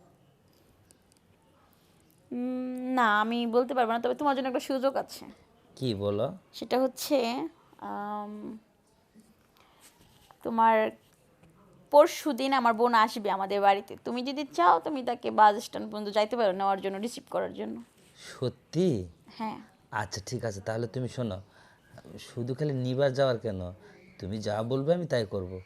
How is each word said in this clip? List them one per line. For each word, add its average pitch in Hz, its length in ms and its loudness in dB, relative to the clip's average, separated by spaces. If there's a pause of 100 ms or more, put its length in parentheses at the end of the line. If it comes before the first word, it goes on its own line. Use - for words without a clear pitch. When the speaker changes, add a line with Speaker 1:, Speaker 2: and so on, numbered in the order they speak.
(2250)
Speaker 1:
উম, 254 440 -6 (180)
না, 220 280 4
আমি 233 260 0
বলতে 247 260 2
পারবো 240 180 2
না, 233 80 0
তবে 247 160 0
তোমার 277 200 0
জন্য 269 120 -2
একটা 254 120 -2
সুযোগ 269 360 0
আছে। - 300 -8 (500)
Speaker 2:
কি 123 200 -2
বলো? 101 420 -2 (160)
Speaker 1:
সেটা 240 260 -2
হচ্ছে, 262 680 0 (320)
আম, 208 800 -10 (1900)
তোমার 226 480 4 (1000)
পরশুদিন 285 640 4
আমার 240 200 4
বোন 240 200 2
আসবে 220 360 4
আমাদের 196 320 0
বাড়িতে। 196 340 4 (100)
তুমি 247 160 -4
যদি 277 220 -4
চাও, 339 360 4
তুমি 302 240 -4
তাকে 233 280 -4
বাস 214 240 8 (100)
স্ট্যান্ড 214 260 -8
পর্যন্ত 208 180 -6
যাইতে 214 280 0
পারো 214 140 4
নেওয়ার 196 300 0
জন্য, 190 160 -4
রিসিভ 226 320 -8
করার 180 240 -4
জন্য। 226 300 -8 (560)
Speaker 2:
সত্যি? 127 680 -2 (300)
Speaker 1:
হ্যাঁ। 220 220 -8 (320)
Speaker 2:
আচ্ছা, 107 340 -6
ঠিক 117 200 -6
আছে, 98 160 -6
তাহলে 113 260 -4
তুমি 127 200 -6
শোনো, 104 340 -6 (800)
শুধু 123 340 -8
খালি 147 200 -4
নিবার 127 400 0
যাওয়ার 131 240 2
কেন, 104 220 -4 (600)
তুমি 98 180 -6
যা 107 260 -2
বলবে 135 300 0
আমি 175 140 -4
তাই 120 180 0
করব। 92 400 -6